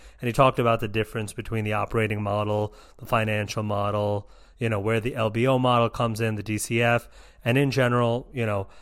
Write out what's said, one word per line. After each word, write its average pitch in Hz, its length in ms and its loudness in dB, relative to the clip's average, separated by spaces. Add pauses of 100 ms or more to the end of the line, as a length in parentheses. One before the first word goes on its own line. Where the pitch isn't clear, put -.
(200)
and 123 80 -4
he 117 40 -2
talked 131 260 4
about 117 220 2
the 113 80 -4
difference 107 460 -4
between 110 300 -4
the 107 100 -2
operating 104 500 -2
model, 104 500 -2 (240)
the - 80 -16
financial 107 560 0
model, 104 720 -2 (260)
you 117 120 -2
know, 107 100 -2
where 110 220 0
the 117 140 -4
L 110 140 0
B 113 160 0
O 131 140 4
model 120 300 4
comes 113 320 -2
in, 110 140 0
the 104 80 -6
D 107 140 -4
C 117 240 0
F, 120 260 2 (380)
and 120 100 2
in 139 140 4
general, 120 640 2
you 117 140 -2
know, 101 200 -2 (140)